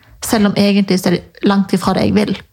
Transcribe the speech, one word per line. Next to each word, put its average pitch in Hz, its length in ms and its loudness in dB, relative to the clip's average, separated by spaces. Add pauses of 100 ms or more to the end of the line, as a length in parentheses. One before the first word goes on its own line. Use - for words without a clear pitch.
(240)
selv 214 240 0
om 196 80 -2
egentlig 202 440 2
så 185 100 -2
er 175 80 0
det - 260 -14
langt 202 320 2
ifra 190 160 0
det - 140 0
jeg 196 100 0
vil. 208 160 0 (200)